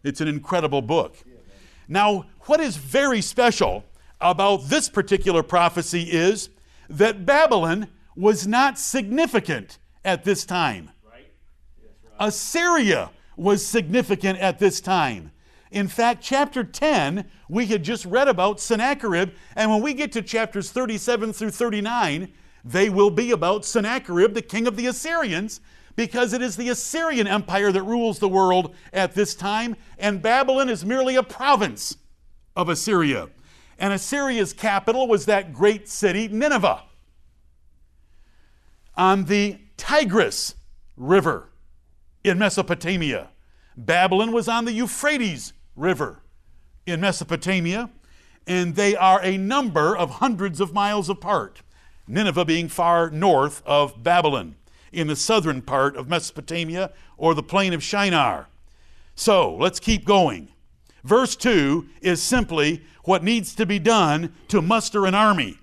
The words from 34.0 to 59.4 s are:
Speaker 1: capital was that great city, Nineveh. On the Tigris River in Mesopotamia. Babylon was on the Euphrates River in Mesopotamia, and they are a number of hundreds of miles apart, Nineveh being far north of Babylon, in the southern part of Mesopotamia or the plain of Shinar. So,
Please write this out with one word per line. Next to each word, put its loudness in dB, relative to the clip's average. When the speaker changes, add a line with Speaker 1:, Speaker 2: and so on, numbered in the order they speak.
Speaker 1:
capital 0
was 2
that 0
great 2
city, -2
Nineveh. 0
On 4
the 0
Tigris 0
River 2
in 2
Mesopotamia. -2
Babylon 2
was 0
on 0
the -4
Euphrates -2
River -2
in -4
Mesopotamia, -2
and -2
they 2
are 4
a 0
number 0
of -2
hundreds -2
of -2
miles 0
apart, -4
Nineveh 0
being 0
far 2
north 2
of 0
Babylon, 2
in -4
the -4
southern 0
part 0
of -12
Mesopotamia -6
or 2
the -2
plain 0
of -4
Shinar. 0
So, 2